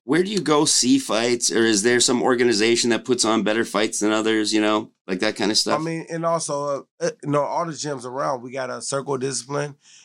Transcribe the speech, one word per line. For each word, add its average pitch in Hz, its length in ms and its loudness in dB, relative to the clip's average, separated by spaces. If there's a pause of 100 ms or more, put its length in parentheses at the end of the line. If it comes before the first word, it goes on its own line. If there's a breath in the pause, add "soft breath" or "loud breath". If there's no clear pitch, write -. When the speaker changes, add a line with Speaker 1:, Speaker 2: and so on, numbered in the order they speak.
Speaker 1:
Where 160 220 2
do 196 60 -4
you 208 100 -2
go 151 240 4
see 135 340 4
fights? 117 540 0
Or 113 120 4
is 110 200 2
there 120 160 4
some 120 200 2
organization 120 720 2
that 113 140 0
puts 120 200 0
on 110 200 2
better 107 200 0
fights 110 360 -2
than 104 100 2
others, 110 420 0
you 107 80 2
know, 107 300 0 (160)
like 92 140 -4
that 107 160 0
kind 104 160 0
of 107 60 0
stuff? - 220 0
Speaker 2:
I - 40 -6
mean, 160 260 -6
and 165 160 -4
also, 156 380 -2 (360)
uh, 165 60 -6
uh, - 40 0 (120)
you 147 80 -4
know, 147 120 2
all 139 240 -2
the 165 60 -8
gyms 135 320 -8
around. 131 380 -4
We 127 80 -14
got 127 200 -6
a 123 120 -10
Circle 139 360 -4
Discipline. 139 580 -6 (280 soft breath)